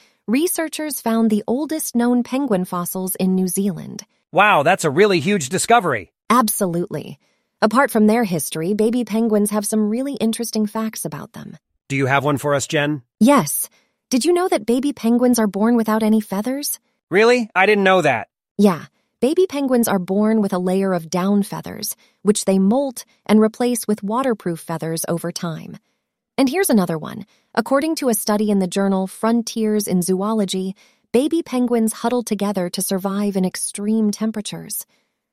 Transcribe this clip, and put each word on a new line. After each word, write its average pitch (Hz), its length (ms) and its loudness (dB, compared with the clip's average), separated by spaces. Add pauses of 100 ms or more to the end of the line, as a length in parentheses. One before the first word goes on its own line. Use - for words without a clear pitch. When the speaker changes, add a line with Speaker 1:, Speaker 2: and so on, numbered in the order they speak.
(260)
Speaker 1:
researchers 302 760 -2
found 226 260 2
the 208 180 0
oldest 269 480 -4
known 240 280 2
penguin 240 420 -2
fossils 185 520 -6
in 185 180 0
New 185 140 0
Zealand. 175 560 -4 (280)
Speaker 2:
Wow, 185 300 4
that's 175 220 2
a 156 60 2
really 185 300 4
huge 160 300 0
discovery. 175 600 0 (180)
Speaker 1:
Absolutely. 180 880 0 (420)
Apart 226 300 2
from 214 160 4
their 226 180 4
history, 165 480 -4
baby 220 320 0
penguins 208 460 2
have 208 160 -2
some 214 240 0
really 269 240 -4
interesting 220 520 -2
facts 220 380 -6
about - 300 -10
them. - 240 -16 (300)
Speaker 2:
Do 135 80 -4
you 135 100 0
have 131 180 2
one 143 140 2
for 143 160 0
us, 139 120 -2
Jen? 147 360 -2 (180)
Speaker 1:
Yes. 226 480 2 (400)
Did 247 160 0
you 339 80 2
know 349 140 2
that 285 200 0
baby 262 260 0
penguins 240 480 2
are 214 80 2
born 214 260 2
without 220 300 0
any 220 160 4
feathers? 240 580 -6 (320)
Speaker 2:
Really? 226 460 4
I 185 100 4
didn't 208 160 4
know 190 200 6
that. 123 260 0 (280)
Speaker 1:
Yeah. 196 280 4 (360)
Baby 330 280 2
penguins 254 400 0
are 196 100 0
born 214 420 0
with 202 120 0
a 180 80 -2
layer 190 320 0
of 165 180 -4
down 196 320 0
feathers, - 540 -10 (260)
which 208 220 0
they 190 160 2
molt 247 440 0 (220)
and 214 160 6
replace 240 460 0
with 214 160 -4
waterproof 214 560 -2
feathers 165 480 -6
over 170 240 -4
time. 165 440 -10 (600)
And 262 100 2
here's 359 220 0
another 180 260 2
one. - 300 -12 (300)
According 285 400 0
to 277 120 -2
a 226 60 2
study 208 340 0
in 202 120 2
the 185 80 0
journal 196 400 0
Frontiers 220 800 -2
in 180 140 2
Zoology, 190 720 -2 (340)
baby 311 320 2
penguins 233 500 0
huddle 240 300 -2
together 196 480 -2
to 190 120 -6
survive 196 540 -2
in 190 80 2
extreme 208 680 -2
temperatures. 208 720 -8 (460)